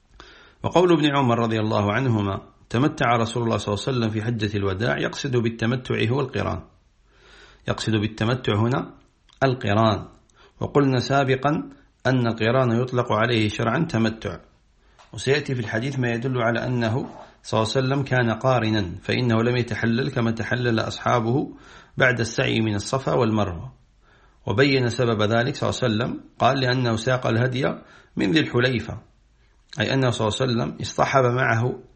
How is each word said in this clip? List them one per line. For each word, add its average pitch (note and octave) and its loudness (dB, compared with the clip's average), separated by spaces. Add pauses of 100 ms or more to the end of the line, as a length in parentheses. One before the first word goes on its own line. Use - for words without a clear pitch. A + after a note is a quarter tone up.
(640)
وقول E3+ 4
ابن D3 4
عمر A#2+ 4
رضي A2 0
الله G#2+ 2
عنهما: G#2+ 0 (300)
"تمتع B2+ 0
رسول A2+ -2
الله A2+ 0
صلى G#2 -2
الله G2+ -6
عليه C3 -2
وسلم A2+ 0
في G#2+ -4
حجة G#2+ -2
الوداع"، G2+ -2
يقصد B2+ -4
بالتمتع A2+ -2
هو C3 0
القران، F#2+ -4 (1080)
يقصد - -2
بالتمتع A2 0
هنا B2 -2 (500)
القران. G#2+ 0 (520)
وقلنا C3+ 2
سابقا C3+ 0 (360)
أن B2+ 4
القران A#2 2
يطلق B2 -2
عليه A2 2
شرعا A2+ -2
تمتع، A2 -2 (760)
وسيأتي C#3+ -2
في B2 -4
الحديث A#2+ -4
ما A#2+ 0
يدل B2 -2
على A#2 0
أنه B2 -2 (380)
صلى A2 0
الله A2 0
عليه C3 2
وسلم C#3 0
كان B2+ 2
قارنا، A2 0
فإنه A2+ 2
لم B2 2
يتحلل A#2 0
كما A#2 0
تحلل A#2 0
أصحابه A#2 0 (400)
بعد B2 2
السعي A#2 -2
من A2 0
الصفا C3 -4
والمروة. G#2+ 0 (760)
وبين C3 2
سبب A2+ 0
ذلك A#2 0
صلى G#2+ -2
الله G#2+ -4
عليه A#2 0
وسلم، A#2+ -4 (180)
قال: C3+ 2
"لأنه B2 0
ساق B2+ -2
الهدي B2 0 (520)
من F#3 0
ذي D#3+ 4
الحليفة"، B2 -2 (800)
أي A2 0
أنه C3 2
صلى A2+ 0
الله G#2 -2
عليه C3 0
وسلم B2 -4
اصطحب C3+ 0
معه A#2+ 0 (180)